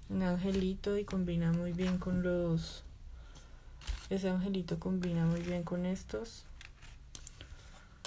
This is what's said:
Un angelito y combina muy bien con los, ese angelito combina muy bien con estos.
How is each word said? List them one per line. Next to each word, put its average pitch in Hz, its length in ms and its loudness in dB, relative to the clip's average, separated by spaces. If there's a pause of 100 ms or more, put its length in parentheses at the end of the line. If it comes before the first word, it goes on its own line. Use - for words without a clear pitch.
Un 190 140 2
angelito 190 720 2
y 208 80 0
combina 170 480 2
muy 175 180 2
bien 185 280 2
con 180 240 2
los, 175 600 2 (1300)
ese 190 200 2
angelito 185 500 2
combina 175 460 2
muy 170 160 4
bien 175 220 0
con 180 220 0
estos. 214 600 -4 (1600)